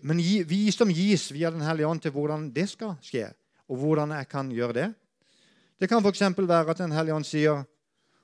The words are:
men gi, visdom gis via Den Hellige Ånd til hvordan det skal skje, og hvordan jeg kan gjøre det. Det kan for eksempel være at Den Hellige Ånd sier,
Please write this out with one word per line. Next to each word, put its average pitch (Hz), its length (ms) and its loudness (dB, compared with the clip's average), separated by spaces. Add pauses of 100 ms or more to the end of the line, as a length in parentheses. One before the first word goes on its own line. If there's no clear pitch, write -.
men 165 200 0
gi, 185 260 2
visdom 202 460 2
gis 185 400 2
via 165 200 -2
Den 156 120 -4
Hellige 156 240 0
Ånd 165 120 -2
til 151 140 -4
hvordan 151 400 -4
det 175 160 0
skal 208 240 -10 (100)
skje, 110 220 -6 (420)
og 127 120 -6
hvordan 151 360 0
jeg 139 140 -10
kan 135 220 -6
gjøre 117 260 -2
det. 170 80 -2 (920)
Det 185 100 0
kan 233 120 4
for 196 120 4
eksempel 190 360 2
være 165 240 4
at 160 80 -4
Den 160 140 -2
Hellige 156 200 0
Ånd 151 120 -4
sier, 151 360 2 (600)